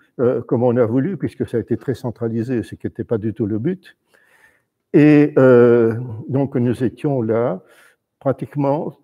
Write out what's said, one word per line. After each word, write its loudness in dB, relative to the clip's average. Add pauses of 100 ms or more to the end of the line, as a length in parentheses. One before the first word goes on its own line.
(200)
euh, 0
comme -2
on 2
a 2
voulu, -2
puisque -8
ça -8
a 0
été -4
très -8
centralisé, -6
ce -14
qui -14
n'était -10
pas -4
du -6
tout -4
le -4
but. -8 (960)
Et, 6
euh, 6 (340)
donc -4
nous -2
étions -4
là, -2 (560)
pratiquement -4